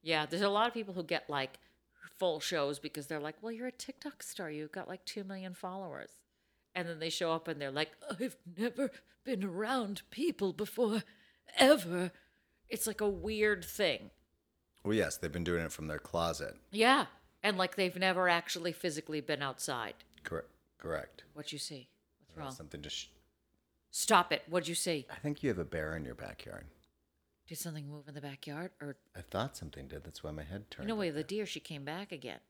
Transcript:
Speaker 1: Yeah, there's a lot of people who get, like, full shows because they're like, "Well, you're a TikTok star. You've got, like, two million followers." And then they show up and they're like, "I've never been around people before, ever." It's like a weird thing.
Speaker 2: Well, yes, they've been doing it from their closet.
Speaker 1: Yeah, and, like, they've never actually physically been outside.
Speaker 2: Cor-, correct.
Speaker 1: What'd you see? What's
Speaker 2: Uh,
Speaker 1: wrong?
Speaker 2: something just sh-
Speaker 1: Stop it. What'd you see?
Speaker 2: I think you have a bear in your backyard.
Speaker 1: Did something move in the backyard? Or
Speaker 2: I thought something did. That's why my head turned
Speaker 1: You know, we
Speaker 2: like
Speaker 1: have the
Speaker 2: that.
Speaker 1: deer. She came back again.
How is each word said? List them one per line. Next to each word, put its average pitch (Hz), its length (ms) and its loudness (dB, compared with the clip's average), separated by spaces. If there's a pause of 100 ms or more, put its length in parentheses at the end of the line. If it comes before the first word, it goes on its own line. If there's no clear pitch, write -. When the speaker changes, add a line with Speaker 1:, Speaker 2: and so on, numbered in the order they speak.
Speaker 1:
Yeah, 156 240 2
there's 165 160 2
a 208 60 6
lot 208 180 6
of 233 80 0
people 202 200 -4
who 180 80 0
get, 160 260 -2
like, 139 300 0 (600)
full 160 220 2
shows 143 380 0
because 147 280 -8
they're 156 140 -4
like, 151 220 -6
"Well, 226 100 -6
you're 233 140 -6
a 247 60 -6
TikTok - 500 -10
star. - 280 -6
You've 151 220 -6
got, 190 160 -6
like, 185 160 -10
two - 200 -6
million 190 300 -8
followers." 185 640 -8 (580)
And 180 140 -2
then 165 100 -6
they 160 120 -2
show 165 220 2
up 160 140 0
and 156 140 -2
they're 139 100 -2
like, 151 200 0 (280)
"I've 240 180 -2 (200)
never 240 340 0 (340)
been 208 200 0
around 202 680 0
people 226 440 0
before, 214 480 2 (560)
ever." 180 520 8 (600)
It's 226 160 0
like 214 160 -2
a 208 60 6
weird 202 560 2
thing. 135 460 2 (720)
Speaker 2:
Well, 104 120 4
yes, 92 240 4
they've 82 120 -2
been 85 140 0
doing 85 200 4
it 80 80 -4
from 78 160 -6
their 76 100 -2
closet. 85 580 0 (140)
Speaker 1:
Yeah, 226 360 6 (360)
and, 196 160 2
like, 185 180 2
they've 185 200 2
never 185 340 4
actually 170 420 0
physically 156 480 -2
been 143 220 -2
outside. 127 540 -4 (280)
Speaker 2:
Cor-, - 220 -4 (320)
correct. - 460 -4 (100)
Speaker 1:
What'd 147 180 -10
you 151 60 -8
see? 131 300 -8 (320)
What's - 180 -18
Speaker 2:
Uh, - 20 -10
Speaker 1:
wrong? 135 120 -6
Speaker 2:
something 78 280 -10
just 73 160 -8
sh- - 100 -8 (840)
Speaker 1:
Stop - 400 6
it. - 160 0
What'd 170 200 2
you 170 80 -2
see? 156 340 0
Speaker 2:
I - 60 -10
think 147 260 -2
you 143 60 4
have 98 100 4
a 82 60 0
bear 80 320 -2
in 78 80 -4
your 60 100 -6
backyard. - 540 -12 (800)
Speaker 1:
Did 160 100 -8
something 151 320 -6
move 147 160 -12
in 147 80 -14
the 147 60 -8
backyard? 143 500 -6 (100)
Or 143 160 -6 (200)
Speaker 2:
I 95 60 -10
thought 113 340 -2
something 69 320 -10
did. 69 160 -8
That's - 180 -14
why 78 80 -4
my 76 140 -6
head 98 260 -8
turned - 180 -6
Speaker 1:
You 226 60 0
know, 214 60 -2
we 190 60 2
Speaker 2:
like - 20 2
Speaker 1:
have 147 80 -2
the 156 60 -2
Speaker 2:
that. 151 60 -6
Speaker 1:
deer. 208 180 -2
She 156 120 -6
came 143 260 -10
back 175 280 -6
again. 131 260 -8 (120)